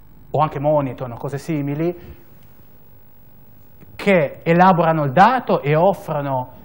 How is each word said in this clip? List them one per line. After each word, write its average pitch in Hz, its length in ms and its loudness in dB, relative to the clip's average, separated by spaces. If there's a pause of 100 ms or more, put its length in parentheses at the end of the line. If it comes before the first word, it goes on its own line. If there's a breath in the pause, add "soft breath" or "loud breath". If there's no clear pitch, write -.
(300)
o 135 100 0
anche 151 200 -2
Monitor, 135 560 -2
cose 139 220 -8
simili, 147 560 -4 (2000 loud breath)
che 175 480 0
elaborano 165 640 4
il 135 80 -2
dato 214 500 2
e 143 120 0
offrono 151 760 -2 (120)